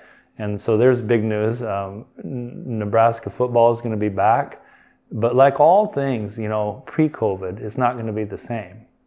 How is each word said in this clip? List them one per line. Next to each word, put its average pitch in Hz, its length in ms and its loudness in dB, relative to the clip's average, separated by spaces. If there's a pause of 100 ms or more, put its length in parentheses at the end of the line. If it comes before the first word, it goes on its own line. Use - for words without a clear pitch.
(400)
And 104 200 -6
so 110 180 2
there's 123 240 4
big 113 220 0
news. 110 380 -2
Um, 101 440 -6 (180)
N-, 123 560 -8
Nebraska 113 500 2
football 120 420 2
is 117 100 -4
gonna 113 160 -4
be 104 120 -2
back, 107 540 0 (480)
but 117 240 0
like 135 240 6
all 185 280 4
things, 120 500 -4
you 110 120 -6
know, 107 380 -4
pre-covid, 101 720 -2
it's 107 160 -10
not 127 200 0
gonna 113 160 -6
be 107 100 -2
the 101 140 -8
same. 107 480 -12 (220)